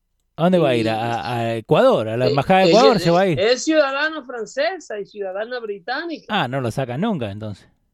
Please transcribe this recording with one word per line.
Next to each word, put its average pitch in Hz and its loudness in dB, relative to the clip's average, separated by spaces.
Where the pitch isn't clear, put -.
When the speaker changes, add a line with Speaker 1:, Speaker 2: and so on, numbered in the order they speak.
Speaker 1:
¿A 156 0
dónde 185 4
va 151 4
a 123 2
Speaker 2:
Y 117 0
Speaker 1:
ir? 110 0
¿A, 113 -4
a 117 -2
Ecuador? 151 2
¿A 110 -4
la 127 0
Speaker 2:
Eh, - 2
Speaker 1:
embajada 185 2
de 190 4
Speaker 2:
ella 175 6
Speaker 1:
Ecuador 180 6
se 165 2
va 170 4
a 196 2
ir? 170 0
Speaker 2:
es 233 2
ciudadana 302 0
francesa 254 -6
y 196 -10
ciudadana 208 -10
británica. 240 -10
Speaker 1:
Ah, 190 -2
no 131 -4
lo 117 -2
saca 123 -6
nunca, 156 -4
entonces. 107 -12